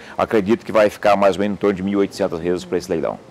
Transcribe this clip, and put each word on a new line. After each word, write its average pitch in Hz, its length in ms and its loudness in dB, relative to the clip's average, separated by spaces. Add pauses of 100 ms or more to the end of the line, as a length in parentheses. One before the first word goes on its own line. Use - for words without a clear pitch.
(180)
Acredito 104 460 0
que - 80 -10
vai 107 180 4
ficar 101 240 2
mais 98 220 2
ou 92 40 -4
menos 104 160 -2
em - 40 -12
torno 101 160 2
de 90 80 -8
mil 98 80 -2
e 101 60 0
oitocentas 95 420 -2
reses 90 240 -2
para 90 140 -4
esse 87 120 -8
leilão. 65 260 -4 (140)